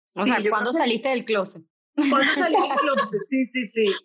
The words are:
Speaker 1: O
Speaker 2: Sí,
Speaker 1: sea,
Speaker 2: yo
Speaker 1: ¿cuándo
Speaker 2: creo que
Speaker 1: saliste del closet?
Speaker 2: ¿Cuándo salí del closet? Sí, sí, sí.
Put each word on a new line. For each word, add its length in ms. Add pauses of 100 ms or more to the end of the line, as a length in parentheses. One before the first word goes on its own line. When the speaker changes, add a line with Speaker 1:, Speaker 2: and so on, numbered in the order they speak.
(140)
Speaker 1:
O 100
Speaker 2:
Sí, 60
Speaker 1:
sea, 100
Speaker 2:
yo 100
Speaker 1:
¿cuándo 200
Speaker 2:
creo 100
que 60
Speaker 1:
saliste 240
del 140
closet? 400 (300)
Speaker 2:
¿Cuándo 400
salí 220
del 220
closet? 420
Sí, 260
sí, 200
sí. 260 (120)